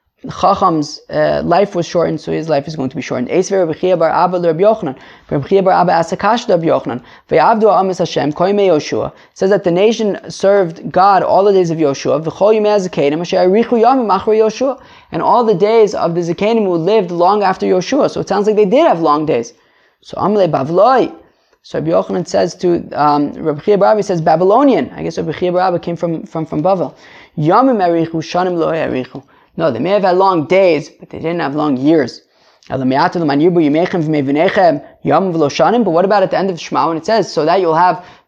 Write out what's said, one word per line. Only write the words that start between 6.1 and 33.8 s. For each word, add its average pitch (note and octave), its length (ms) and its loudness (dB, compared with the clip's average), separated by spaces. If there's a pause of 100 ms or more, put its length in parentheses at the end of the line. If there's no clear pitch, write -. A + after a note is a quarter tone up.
a F#3+ 60 -6
kasha A#3 300 -2
to G3+ 60 0
Rabbi E3 120 0
Yochanan. C3 360 -2 (280)
V'yavdu G3+ 440 2
ha'amis F#3 260 0
Hashem, D3+ 340 -2
kol F3 140 -2
yimei G3+ 200 2
Yoshua. D3 460 -2
It - 20 -20 (180)
says F#3+ 160 0
that G3+ 140 2
the F3+ 80 0
nation G#3 480 0 (100)
served F#3 600 0
God F#3 320 4
all F#3 220 2
the G#3 80 4
days F3+ 160 2
of D#3+ 80 -4
Yoshua. C#3 440 -2
V'chol F#3+ 320 0
yimei G#3 360 0
haZakenim D3+ 320 -2
asher F#3 160 -4
arichu G#3+ 440 2
yamim A#3+ 280 2 (100)
achri G#3+ 200 0
Yoshua. A3 440 -2 (300)
And E3 80 -6
all A3 240 2
the A3 80 2
days G#3 420 2
of E3 200 -2
the F3 60 -2
Zakenim G3+ 440 0
who F3+ 100 0
lived F3+ 360 0
long F3+ 300 2
after F#3+ 240 -2
Yoshua. F#3+ 460 0
So E3+ 80 -6
it D#3+ 80 -6
sounds G3 180 -2
like G#3 120 0
they G#3+ 80 4
did C4 200 4
have G3+ 140 2
long D3+ 260 0
days. B2+ 280 -2 (480)
So - 160 -16
Amle F#3 340 0
Bavloi. F#3 640 2 (460)
So - 180 -8
Rabbi D#3 120 -4
Yochanan F#3 360 -2
says F#3+ 280 -2
to, F3 360 -2
um, D3 400 0
Rabbi D3 300 -6
Chiya G3+ 180 2
bar G#3 120 4
Abba, G#3+ 80 2
he G3 40 -2
says, F3+ 160 -2
"Babylonian." F#3 720 2
I D3+ 140 -12
guess E3 140 -8
Rabbi E3 140 -4
Chiya F3 220 -4
bar F3+ 80 0
Abba F3+ 180 0
came E3+ 160 -8
from, E3 300 -6
from, D#3+ 200 -8
from D3+ 160 -4
Bavel. F3 320 0 (440)
Yamim G#3+ 400 2
arichu, E3+ 380 0
shanim F3+ 420 -4
lo D#3 160 -2
arichu. C3 500 -6 (340)
No, E3 140 0
they A2 80 -4
may D#3 100 -2
have G3+ 140 0
had F3+ 140 2
long F#3 280 2
days, F3 440 2
but - 200 -20
they - 100 -14
didn't E3+ 220 -6
have C#3+ 140 -6
long D3+ 220 -2
years. C#3 440 0 (460)
But C3 120 -6
what C3 60 -4 (3250)